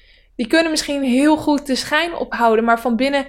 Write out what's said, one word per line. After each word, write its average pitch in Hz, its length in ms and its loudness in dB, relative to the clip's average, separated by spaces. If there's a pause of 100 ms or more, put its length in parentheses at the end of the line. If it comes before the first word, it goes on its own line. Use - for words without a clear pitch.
(360)
Die 160 100 -4
kunnen 330 240 2
misschien 294 320 -4
heel 269 340 2
goed 294 300 -2
de 262 80 -2
schijn 320 420 -2
ophouden, 226 480 0
maar 233 160 2
van 240 160 -2
binnen 277 320 0